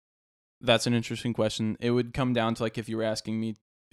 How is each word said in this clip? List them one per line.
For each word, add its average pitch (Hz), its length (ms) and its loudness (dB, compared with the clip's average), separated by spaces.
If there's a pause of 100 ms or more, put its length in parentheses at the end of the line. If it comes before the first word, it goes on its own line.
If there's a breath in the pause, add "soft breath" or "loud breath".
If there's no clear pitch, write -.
(600)
That's 120 260 4
an 120 60 4
interesting 117 400 -2
question. 110 460 0
It 120 120 0
would 120 220 0
come 127 200 0
down 113 220 2
to, 120 80 -4
like, 113 140 -2
if 110 120 -8
you 110 80 -4
were 110 60 -2
asking 110 360 -2
me 113 160 -2 (380)